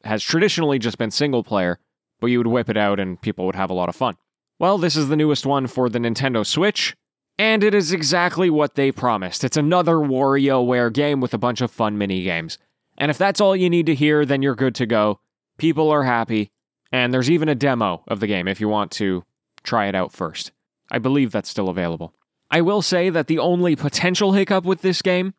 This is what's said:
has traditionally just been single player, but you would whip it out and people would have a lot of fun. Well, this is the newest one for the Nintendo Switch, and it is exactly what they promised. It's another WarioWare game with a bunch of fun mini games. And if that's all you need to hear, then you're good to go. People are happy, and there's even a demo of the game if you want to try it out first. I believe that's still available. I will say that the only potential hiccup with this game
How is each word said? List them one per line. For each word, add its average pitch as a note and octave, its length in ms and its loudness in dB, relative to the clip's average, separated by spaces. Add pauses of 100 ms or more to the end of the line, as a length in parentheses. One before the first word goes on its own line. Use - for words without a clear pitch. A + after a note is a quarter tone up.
has G#2+ 180 -2
traditionally D#3+ 560 0
just A2+ 200 -4
been A2+ 120 -2
single C3+ 320 0
player, F2+ 380 -2 (400)
but A#2+ 80 -2
you B2 120 4
would A#2 80 2
whip A#2 200 0
it G#2+ 80 -2
out G2+ 240 2
and F#2 220 -6
people F#2+ 240 -4
would F#2 100 -2
have F#2+ 140 -2
a F#2 40 -4
lot F2+ 140 0
of F2 80 -6
fun. A2+ 220 -4 (420)
Well, F#3+ 180 2
this D#3+ 200 0
is D3 100 0
the D3+ 80 0
newest D3+ 300 2
one C3+ 220 0
for B2+ 200 0
the A#2+ 120 -2
Nintendo A#2 460 0
Switch, - 520 -2 (420)
and G#3+ 240 2
it G#3 100 4
is F3+ 200 2
exactly F3 560 0
what D3+ 260 0
they C3+ 160 2
promised. G#2+ 540 -2
It's A#2+ 100 -2
another E3 400 2
WarioWare C3+ 960 2
game C#3+ 300 0
with B2 120 -4
a A#2 40 -2
bunch B2 240 -2
of A#2+ 100 -2
fun G#2+ 260 -2
mini F#2+ 280 -2
games. E2 320 -6 (400)
And D3 120 -2
if - 80 -2
that's G3 220 0
all - 160 4
you F3+ 140 2
need E3+ 160 2
to D#3+ 100 2
hear, D3 300 2
then C3+ 160 0
you're C#3 120 0
good B2+ 220 0
to B2 100 -2
go. G#2+ 360 2 (360)
People D#3 320 2
are D3 140 2
happy, A2+ 460 0 (420)
and B2 200 0
there's B2+ 200 2
even D#3 180 2
a C#3+ 60 2
demo A#2 520 0
of G#2+ 120 -4
the G#2+ 80 -4
game F#2 200 -2
if G2 140 -4
you G#2+ 80 0
want G#2 220 -2
to F#2 320 -2 (400)
try G#2+ 240 0
it G2 80 -2
out F#2 160 -2
first. - 400 -10 (400)
I B2 80 -4
believe C3 320 0
that's G2+ 180 -6
still F#2+ 200 -4
available. E2+ 440 -6 (380)
I D#3+ 100 2
will G3 220 0
say F#3 260 0
that D#3+ 160 -2
the D#3+ 140 -2
only F3 360 0
potential F3+ 580 0
hiccup G3 300 2
with F3+ 200 -2
this F#3 180 0
game F#3 380 -2